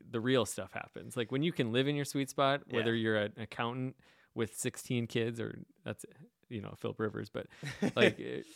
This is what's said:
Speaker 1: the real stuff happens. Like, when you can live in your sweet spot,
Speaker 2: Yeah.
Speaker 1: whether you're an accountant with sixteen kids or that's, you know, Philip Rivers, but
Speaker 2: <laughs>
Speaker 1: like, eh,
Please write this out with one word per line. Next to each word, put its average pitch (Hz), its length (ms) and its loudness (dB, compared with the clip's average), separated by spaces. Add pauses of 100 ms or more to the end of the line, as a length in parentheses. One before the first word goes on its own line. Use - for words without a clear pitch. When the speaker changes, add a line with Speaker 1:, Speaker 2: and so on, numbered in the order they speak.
Speaker 1:
the 120 120 -2
real 123 240 6
stuff 95 260 -6
happens. - 440 -10
Like, 120 160 -2
when 135 120 2
you 170 80 2
can 120 200 0
live 131 160 4
in 147 80 2
your 143 100 0
sweet 139 240 0
spot, 139 360 2
Speaker 2:
Yeah. - 120 -4
Speaker 1:
whether 113 180 4
you're 110 220 4
an 104 200 0
accountant 123 580 -4 (380)
with 113 240 -2
sixteen 120 480 -2
kids 117 340 0
or 107 240 -6 (200)
that's, - 220 -8 (440)
you 117 120 -6
know, 104 160 -8
Philip 107 220 -4
Rivers, 107 300 -2
but - 180 -6 (140)
Speaker 2:
<laughs> - 340 -4
Speaker 1:
like, 127 240 6
eh, 123 220 -6 (140)